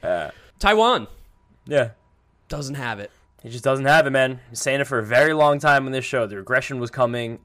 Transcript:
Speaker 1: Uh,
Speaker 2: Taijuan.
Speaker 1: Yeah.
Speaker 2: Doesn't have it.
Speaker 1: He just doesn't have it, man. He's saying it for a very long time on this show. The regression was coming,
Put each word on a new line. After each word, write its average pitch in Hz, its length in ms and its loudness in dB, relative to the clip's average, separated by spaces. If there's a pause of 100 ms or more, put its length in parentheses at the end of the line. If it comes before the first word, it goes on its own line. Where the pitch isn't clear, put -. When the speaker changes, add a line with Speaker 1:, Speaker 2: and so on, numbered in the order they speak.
Speaker 1:
Uh, 85 260 -2 (300)
Speaker 2:
Taijuan. 214 480 2 (580)
Speaker 1:
Yeah. 131 260 0 (560)
Speaker 2:
Doesn't 143 280 -8
have 120 240 -8
it. 101 100 -14 (320)
Speaker 1:
He 117 80 -18
just 117 140 -14
doesn't 135 220 0
have 151 220 6
it, 135 40 -4
man. 131 280 0 (100)
He's 117 120 -12
saying 139 200 0
it 135 60 -2
for 131 120 -2
a 107 60 -2
very 131 280 4
long 147 260 4
time 139 260 2
on 131 60 -8
this 131 140 -4
show. 123 220 -2
The 101 100 -10
regression 127 420 -2
was 120 120 -6
coming, 120 540 -2